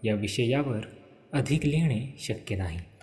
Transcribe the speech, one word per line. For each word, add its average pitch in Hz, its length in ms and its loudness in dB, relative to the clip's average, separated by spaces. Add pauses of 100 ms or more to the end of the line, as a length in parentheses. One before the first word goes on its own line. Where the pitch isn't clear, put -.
या 107 100 2
विषयावर 117 640 0 (520)
अधिक 151 340 2
लिहिणे 147 340 4 (180)
शक्य - 380 -4
नाही. 87 220 -2 (240)